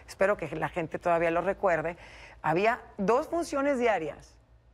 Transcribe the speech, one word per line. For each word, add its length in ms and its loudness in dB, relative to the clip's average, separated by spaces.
espero 300 0
que 180 -6
la 140 -2
gente 300 -6
todavía 320 2
lo 100 2
recuerde, 560 0
había 360 2
dos 300 2
funciones 520 0
diarias, 560 -2